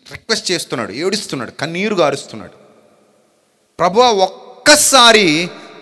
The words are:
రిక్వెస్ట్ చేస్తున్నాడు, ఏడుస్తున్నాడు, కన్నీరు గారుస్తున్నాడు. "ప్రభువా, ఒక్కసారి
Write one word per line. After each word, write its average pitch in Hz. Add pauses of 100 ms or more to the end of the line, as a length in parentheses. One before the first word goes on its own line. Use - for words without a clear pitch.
(120)
రిక్వెస్ట్ -
చేస్తున్నాడు, 131
ఏడుస్తున్నాడు, 156
కన్నీరు 180
గారుస్తున్నాడు. 135 (1300)
"ప్రభువా, 185
ఒక్కసారి 214 (320)